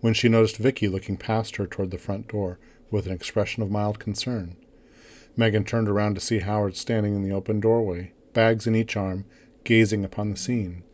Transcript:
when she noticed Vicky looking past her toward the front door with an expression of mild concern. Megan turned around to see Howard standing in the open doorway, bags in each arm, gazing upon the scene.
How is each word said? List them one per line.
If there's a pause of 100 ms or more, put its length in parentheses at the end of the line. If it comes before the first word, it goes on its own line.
when
she
noticed
Vicky
looking
past
her
toward
the
front
door (320)
with
an
expression
of
mild
concern. (800)
Megan
turned
around
to
see
Howard
standing
in
the
open
doorway, (220)
bags
in
each
arm, (400)
gazing
upon
the
scene. (120)